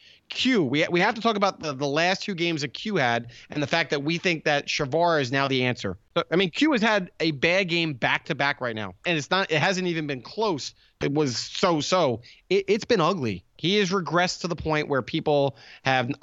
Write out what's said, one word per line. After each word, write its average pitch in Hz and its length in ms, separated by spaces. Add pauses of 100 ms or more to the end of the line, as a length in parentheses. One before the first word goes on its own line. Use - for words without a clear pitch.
(300)
Q, 240 340
we, 143 260
we 175 120
have 220 120
to 214 80
talk 226 140
about 196 240
the, 151 140
the 135 120
last 170 380
two 202 100
games 165 280
that 147 80
Q 214 260
had 117 320 (240)
and 151 100
the 143 60
fact 165 240
that 147 100
we 165 160
think 165 280
that 147 200
Shavar 156 560
is 123 100
now 139 160
the 127 180
answer. 110 320 (200)
So, 170 140
I 165 60
mean, 185 120
Q 311 220
has 226 100
had 208 380
a 160 120
bad 165 340
game 165 280
back-to-back 143 680
right 117 140
now, 101 200 (100)
and 165 100
it's 147 140
not, 185 220
it 156 80
hasn't 180 300
even 160 180
been 131 160
close. 202 500 (280)
It 147 120
was 143 240
so-so. 160 840 (280)
It, 196 180
it's 214 180
been 220 160
ugly. 143 420 (140)
He 190 200
has 185 140
regressed 175 500
to 185 60
the 165 80
point 151 320
where 131 160
people 143 540 (260)
have, 131 260 (140)